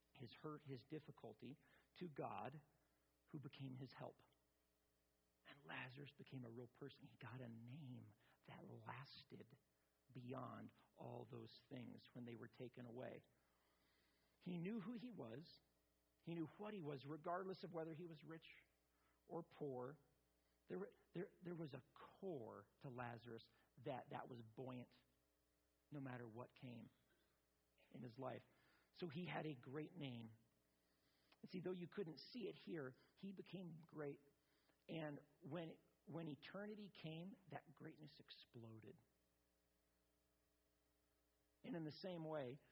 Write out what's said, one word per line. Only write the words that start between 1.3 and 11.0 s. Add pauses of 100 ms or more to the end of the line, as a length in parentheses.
to
God, (800)
who
became
his
help. (1300)
And (160)
Lazarus
became
a
real (160)
person.
He
got
a (200)
name (480)
that (240)
lasted (640)
beyond (320)
all